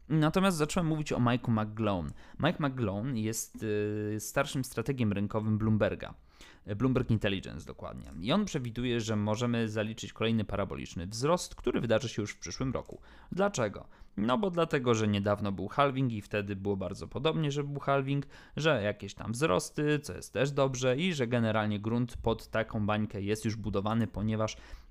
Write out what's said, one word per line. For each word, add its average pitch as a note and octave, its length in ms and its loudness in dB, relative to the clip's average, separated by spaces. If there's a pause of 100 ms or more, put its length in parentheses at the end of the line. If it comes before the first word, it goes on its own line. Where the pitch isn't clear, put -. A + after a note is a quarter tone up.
Natomiast E3 480 4
zacząłem D3+ 300 0
mówić D3+ 260 -2
o - 60 0
Mike'u A#2+ 320 2 (140)
McGlone. G#2 460 -2 (280)
Mike D#3 300 0
McGlone A#2 520 -2
jest, A2+ 440 -4 (520)
e, G#2 40 -4
starszym C3+ 440 -2
strategiem A#2 480 0
rynkowym G#2+ 460 0
Bloomberga, G#2+ 560 2 (520)
e, G2+ 100 -6
Bloomberg B2 340 2
Intelligence F#2+ 560 0
dokładnie. B1+ 540 -12
I G#2 120 0
on G#3 120 4
przewiduje, A#2+ 560 -2
że A2 160 -2
możemy A2+ 520 0
zaliczyć G#2+ 440 -4
kolejny A2+ 320 0
paraboliczny E2+ 600 -4
wzrost, C3 480 0
który - 260 -2
wydarzy A2 280 2
się A2 140 -4
już G#2 100 -6
w - 60 -18
przyszłym C3 340 -4
roku. - 280 -8 (320)
Dlaczego? F#3 540 -2 (300)
No A#2 220 2
bo G3+ 120 2
dlatego, D#3 440 2
że A2 140 4
niedawno G2+ 440 2
był F#2+ 160 -4
halving C3+ 440 2
i G#2 100 -4
wtedy G#2 340 -2
było G2 200 0
bardzo F#2+ 320 -6
podobnie, D3+ 440 0
że C#3+ 120 -2
był C#3+ 160 -6
halving, C#3 460 0 (300)
że C#3+ 260 2
jakieś G2+ 320 -4
tam - 180 -8
wzrosty, D3+ 640 2
co D3 140 -8
jest - 200 -12
też C3+ 180 2
dobrze C3 460 2
i F3 180 2
że C#3 120 0
generalnie A2 540 2
grunt A#2 360 0
pod A2+ 320 0
taką A2 380 0
bańkę G#2+ 360 0
jest G#2 220 0
już G#2+ 120 0
budowany, G#2+ 500 0
ponieważ A2 500 -2 (340)